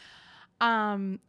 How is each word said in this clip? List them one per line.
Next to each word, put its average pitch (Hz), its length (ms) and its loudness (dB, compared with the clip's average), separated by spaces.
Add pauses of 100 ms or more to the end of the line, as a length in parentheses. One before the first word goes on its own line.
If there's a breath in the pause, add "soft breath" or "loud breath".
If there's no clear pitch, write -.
(600 loud breath)
Um, 208 680 0